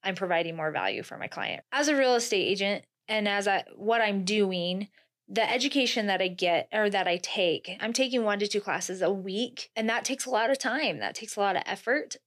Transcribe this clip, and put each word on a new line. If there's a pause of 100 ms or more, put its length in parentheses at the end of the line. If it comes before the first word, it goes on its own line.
I'm
providing
more
value
for
my
client.
As
a
real
estate
agent (240)
and
as
I, (120)
what
I'm
doing, (400)
the
education
that
I
get
or
that
I
take,
I'm
taking
one
to
two
classes
a
week.
And
that
takes
a
lot
of
time.
That
takes
a
lot
of
effort (100)